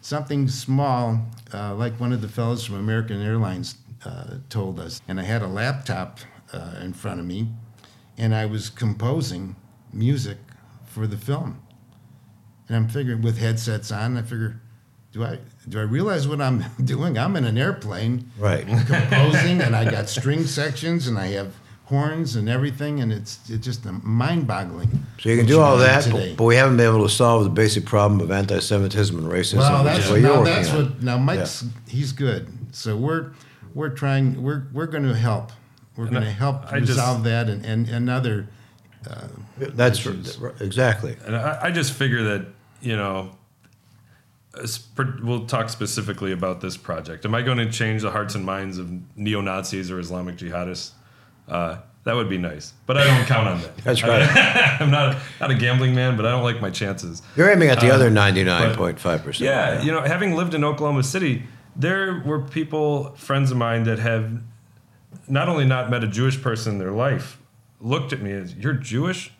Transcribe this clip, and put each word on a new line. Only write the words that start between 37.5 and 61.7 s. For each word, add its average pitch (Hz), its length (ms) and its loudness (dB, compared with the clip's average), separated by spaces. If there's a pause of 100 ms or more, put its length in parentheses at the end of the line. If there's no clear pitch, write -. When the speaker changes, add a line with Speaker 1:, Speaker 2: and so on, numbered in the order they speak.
Speaker 1:
and, 113 240 -2
and 120 200 -4
other, 117 380 -2 (600)
uh, - 180 -16 (300)
Speaker 2:
That's 123 420 2
Speaker 1:
issues. 92 420 -8
Speaker 2:
r-, - 200 -10
exactly. 110 640 0
Speaker 3:
And 107 100 -4
I, 143 280 -4
I 180 80 0
just 156 200 -2
figure 135 320 0
that, 101 220 -2 (360)
you 117 140 -4
know, 95 360 -4 (1300)
s-, 117 160 -8
per-, - 440 -6
we'll 117 240 -4
talk 113 240 -2
specifically 98 640 -6
about 92 300 -4
this 92 160 -8
project. 80 480 -10
Am 107 100 0
I 120 60 0
gonna 120 300 0
change 110 300 -2
the 104 100 -2
hearts 104 240 -4
and 98 100 -6
minds 95 320 -4
of 90 120 -10 (280)
neo-Nazis 98 720 -4
or 92 80 -6
Islamic 90 380 -8
jihadists? 87 540 -8 (560)
Uh, 85 300 -6 (260)
that 117 120 -2
would 113 140 -2
be 95 80 -4
nice, 80 360 -8 (140)
but 131 100 0
I 143 60 6
don't 131 240 6
count 110 200 4
on 87 140 -2
that. - 160 -12
Speaker 2:
<laughs> - 60 -14
That's 120 200 2
right. 117 180 6
Speaker 3:
<laughs> 240 600 4
I'm 151 80 4
not, 139 280 4 (220)
not 139 120 0
a 127 40 2
gambling 127 380 2
man, 127 240 2
but 107 80 0
I 117 60 4
don't 123 120 0
like 120 180 0
my 101 100 -2
chances. 90 500 -6 (140)
Speaker 2:
You're 180 160 8
aiming 170 180 8
at 123 100 6
the 120 120 8
Speaker 3:
Uh, 135 40 10
Speaker 2:
other 135 140 8
Speaker 3:
but 107 40 6
Speaker 2:
ninety-nine 95 600 6
point 87 240 -2
five 80 240 0
percent. 76 260 -4
Speaker 3:
yeah, 127 260 0
Speaker 2:
Yeah. - 80 -4
Speaker 3:
you 156 80 0
know, 160 100 0
having 175 340 0
lived 165 200 0
in 147 80 2
Oklahoma 147 400 0
City, 160 400 -2 (320)